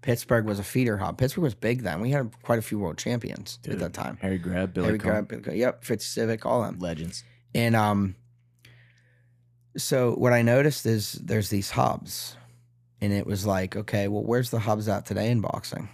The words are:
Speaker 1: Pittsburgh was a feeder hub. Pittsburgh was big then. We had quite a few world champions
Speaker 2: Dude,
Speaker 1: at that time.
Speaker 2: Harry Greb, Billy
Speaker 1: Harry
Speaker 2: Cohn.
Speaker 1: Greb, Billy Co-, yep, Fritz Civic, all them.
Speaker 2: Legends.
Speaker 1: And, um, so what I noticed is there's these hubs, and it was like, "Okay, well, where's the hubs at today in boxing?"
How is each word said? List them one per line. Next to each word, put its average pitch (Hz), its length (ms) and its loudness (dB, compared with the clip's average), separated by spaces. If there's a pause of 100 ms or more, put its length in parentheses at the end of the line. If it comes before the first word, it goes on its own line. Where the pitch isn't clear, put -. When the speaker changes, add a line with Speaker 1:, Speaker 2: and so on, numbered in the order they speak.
Speaker 1:
Pittsburgh 117 420 2
was 101 140 -2
a 101 40 -4
feeder 117 360 0
hub. 95 180 -4
Pittsburgh 143 280 0
was 120 100 0
big 123 280 -2
then. 85 200 -2
We 123 80 0
had 135 320 -2
quite 120 160 0
a 110 40 -2
few 107 160 -4
world 85 200 -4
champions - 640 -6
Speaker 2:
Dude, - 120 -6
Speaker 1:
at 95 60 -6
that 90 140 -4
time. - 260 -8
Speaker 2:
Harry 95 180 -2
Greb, 90 360 -2
Billy 90 140 0
Speaker 1:
Harry 107 100 2
Speaker 2:
Cohn. 107 140 0
Speaker 1:
Greb, 107 160 0
Billy - 140 -12
Co-, - 100 -6
yep, 113 320 0
Fritz 110 200 -4
Civic, 113 400 -2
all 120 180 2
them. 92 180 -4
Speaker 2:
Legends. 85 440 -6 (300)
Speaker 1:
And, 117 200 4
um, 101 400 4 (1600)
so 123 380 2
what 123 180 6
I 117 80 6
noticed 135 420 4
is 110 280 0
there's - 360 -2
these 98 220 -2
hubs, - 640 0 (640)
and 104 100 2
it 101 160 0
was 101 200 -2
like, 95 280 0
"Okay, 101 320 0
well, 104 160 -2
where's 120 280 0
the 117 80 -2
hubs 107 280 0
at 101 200 -2
today 104 240 0
in 120 100 4
boxing?" - 540 -6